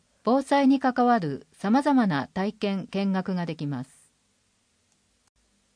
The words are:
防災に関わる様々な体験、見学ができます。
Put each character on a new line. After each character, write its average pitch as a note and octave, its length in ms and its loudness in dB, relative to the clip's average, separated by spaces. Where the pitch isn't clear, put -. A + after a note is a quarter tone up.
防 B3+ 180 2
災 C#4 260 2
に C4+ 120 4
関 B3+ 260 0
わ A#3+ 120 4
る D3+ 340 -6
様 A3+ 300 0
々 C4 260 2
な C#3+ 200 -2
体 G3 260 -6
験、 G3 340 -6
見 G3 240 -2
学 F#3+ 240 -4
が F3 100 -4
で E3 100 -8
き D3+ 120 -8
ま B2+ 160 -6
す。 - 60 -20